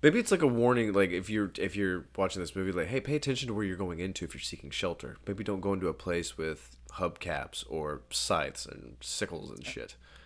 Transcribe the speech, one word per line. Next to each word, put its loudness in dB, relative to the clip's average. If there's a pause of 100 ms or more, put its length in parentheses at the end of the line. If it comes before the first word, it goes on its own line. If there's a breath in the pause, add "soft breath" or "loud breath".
Maybe 10
it's 2
like 4
a 8
warning, 6
like, 6
if -2
you're, 2
if -2
you're 0 (120)
watching 0
this -6
movie, 0
like, 0
"Hey, 0
pay -2
attention -2
to -2
where 0
you're -2
going -2
into -4
if -8
you're -10
seeking -10
shelter. -4 (100)
Maybe -4
don't -2
go 2
into 0
a 0
place -2
with -6 (160)
hubcaps -4
or -4
scythes 0
and -14
sickles -6
and -12
shit." -10 (300 soft breath)